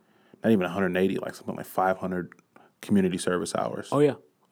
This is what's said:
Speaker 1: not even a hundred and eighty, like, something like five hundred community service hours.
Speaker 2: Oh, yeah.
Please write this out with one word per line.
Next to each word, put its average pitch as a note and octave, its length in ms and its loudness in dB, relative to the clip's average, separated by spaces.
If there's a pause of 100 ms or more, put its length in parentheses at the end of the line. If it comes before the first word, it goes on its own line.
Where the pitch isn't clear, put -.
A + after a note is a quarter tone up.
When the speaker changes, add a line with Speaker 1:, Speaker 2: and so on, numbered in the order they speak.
(440)
Speaker 1:
not A2 80 4
even F#2 140 4
a F2 40 -2
hundred F#2 180 0
and F2+ 100 -2
eighty, F#2+ 200 2
like, - 180 -8
something - 200 -10
like - 100 -10
five F#2 320 0
hundred F2+ 360 -6 (480)
community F#2+ 360 2
service F2+ 380 -2
hours. - 360 -4
Speaker 2:
Oh, C#3 80 2
yeah. D3 140 4 (380)